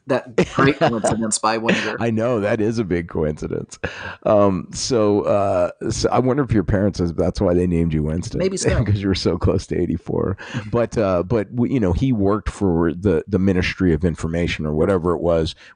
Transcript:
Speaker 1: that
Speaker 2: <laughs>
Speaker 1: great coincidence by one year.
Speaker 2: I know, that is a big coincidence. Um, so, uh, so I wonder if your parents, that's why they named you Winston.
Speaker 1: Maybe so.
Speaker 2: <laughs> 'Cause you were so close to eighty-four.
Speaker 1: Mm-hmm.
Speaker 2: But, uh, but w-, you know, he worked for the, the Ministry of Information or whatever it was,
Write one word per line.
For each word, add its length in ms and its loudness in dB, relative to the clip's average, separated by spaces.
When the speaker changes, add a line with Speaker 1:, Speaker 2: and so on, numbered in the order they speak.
Speaker 1:
that 300 -4
Speaker 2:
<laughs> 180 -2
Speaker 1:
great 240 2
coincidence 640 0
by 180 0
one 160 0
year. 160 -6
Speaker 2:
I 120 0
know, 300 0
that 200 0
is 160 0
a 60 0
big 260 -2
coincidence. 720 -4
Um, 480 4
so, 500 2
uh, 500 0
so 220 -2
I 80 2
wonder 240 2
if 80 -4
your 120 4
parents, 380 0
that's 260 0
why 140 2
they 100 2
named 260 0
you 120 0
Winston. 340 -4
Speaker 1:
Maybe 200 -2
so. 260 2
Speaker 2:
<laughs> 20 -4
'Cause 160 0
you 60 -2
were 80 2
so 240 0
close 280 0
to 140 -2
eighty-four. 580 -4
Speaker 1:
Mm-hmm. 300 -10
Speaker 2:
But, 280 -2
uh, 260 0
but 320 -2
w-, 180 0
you 60 0
know, 140 2
he 180 0
worked 380 0
for 440 2
the, 340 0
the 120 2
Ministry 540 2
of 100 0
Information 640 -2
or 80 -2
whatever 380 2
it 100 0
was, 340 0